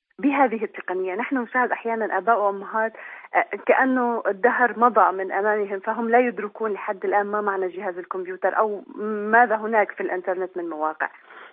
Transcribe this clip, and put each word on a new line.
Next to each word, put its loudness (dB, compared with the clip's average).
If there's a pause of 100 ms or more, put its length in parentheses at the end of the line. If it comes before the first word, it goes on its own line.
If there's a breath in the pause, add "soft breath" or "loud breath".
(200)
بهذه 2
التقنية. -6
نحن -4
نشاهد 0
أحيانًا -2
آباء 2
وأمهات، -2 (420 loud breath)
آه، 0
كأنه 2
الدهر 2
مضى 6
من -4
أمامهم، 0
فهم -4
لا 6
يدركون -2
لحد -8
الآن 2
ما -2
معنى -2
جهاز -6
الكمبيوتر -4
أو 0 (480)
ماذا 6
هناك 0
في -10
الإنترنت -4
من -6
مواقع، -4 (420 loud breath)